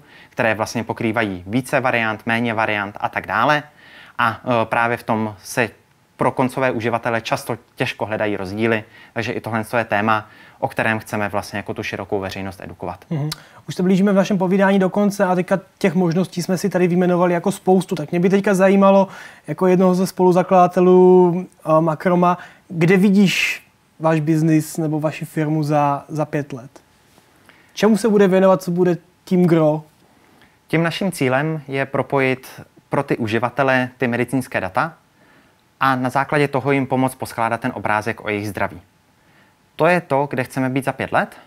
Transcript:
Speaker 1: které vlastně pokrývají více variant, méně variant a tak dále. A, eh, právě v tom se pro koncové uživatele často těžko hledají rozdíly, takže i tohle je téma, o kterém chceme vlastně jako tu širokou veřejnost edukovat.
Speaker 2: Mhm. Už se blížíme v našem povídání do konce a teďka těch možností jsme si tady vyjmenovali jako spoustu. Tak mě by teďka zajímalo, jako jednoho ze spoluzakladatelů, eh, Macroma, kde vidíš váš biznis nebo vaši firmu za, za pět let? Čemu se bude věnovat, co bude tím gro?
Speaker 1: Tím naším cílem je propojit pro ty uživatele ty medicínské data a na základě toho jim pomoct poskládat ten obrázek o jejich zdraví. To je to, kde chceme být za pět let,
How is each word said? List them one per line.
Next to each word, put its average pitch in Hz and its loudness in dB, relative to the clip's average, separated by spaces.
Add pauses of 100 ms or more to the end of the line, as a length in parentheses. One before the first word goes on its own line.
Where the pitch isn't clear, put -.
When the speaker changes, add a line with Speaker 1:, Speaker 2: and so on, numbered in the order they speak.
(300)
Speaker 1:
které 113 0
vlastně 107 -4
pokrývají 107 -4
více 127 -2
variant, 117 -2
méně 117 -2
variant 104 -4
a - -6
tak - -8
dále. 139 0 (540)
A, 113 -2
eh, 120 0
právě 117 -2
v - -20
tom 110 -4
se 113 -4 (480)
pro 123 0
koncové 131 -2
uživatele 117 -4
často - -6 (180)
těžko - -6
hledají 104 -4
rozdíly, 107 -2 (300)
takže 113 -6
i 104 -8
tohle 110 -4 (120)
je 113 0
téma, 107 0 (300)
o - -4
kterém 113 -2
chceme 104 -6
vlastně 101 -6
jako 101 -8
tu 107 -8
širokou 101 -6
veřejnost 95 -8
edukovat. 87 -12
Speaker 2:
Mhm. 151 -6 (380)
Už 156 -12
se 185 -2
blížíme 190 4
v 190 2
našem 196 2
povídání 196 2
do 190 2
konce 202 0
a 180 0
teďka 185 -2 (180)
těch 170 0
možností 175 0
jsme 185 -2
si 202 -4
tady 180 2
vyjmenovali 180 2
jako 170 -2
spoustu. 185 0
Tak 151 -6
mě 175 0
by 185 2
teďka 202 2
zajímalo, 196 4 (400)
jako 170 -2
jednoho 185 4
ze 185 0
spoluzakladatelů, 180 4 (180)
eh, 156 4
Macroma, 175 2 (300)
kde 170 2
vidíš 196 2 (360)
váš 160 0
biznis 156 0
nebo 156 -4
vaši 151 -6
firmu 156 -2
za, 143 0
za 151 -4
pět 147 -6
let? 127 -18 (920)
Čemu 214 4
se 226 0
bude 202 6
věnovat, 190 4
co 175 -4
bude 175 2 (280)
tím 180 4
gro? 156 2 (840)
Speaker 1:
Tím 160 0
naším 175 -4
cílem 143 -2
je 135 -4
propojit 131 -2 (280)
pro 139 0
ty - -4
uživatele 123 0
ty 131 -2
medicínské 120 -4
data 131 -4 (840)
a 135 0
na 127 -2
základě 143 0
toho 135 -2
jim 135 0
pomoct 131 0
poskládat 117 -4
ten 127 -6
obrázek 107 -4
o 107 -6
jejich 101 -4
zdraví. 98 -6 (920)
To 151 0
je 175 2
to, 143 -2
kde 131 -4
chceme 131 -4
být 131 -2
za 139 -2
pět - -8
let, - -2 (120)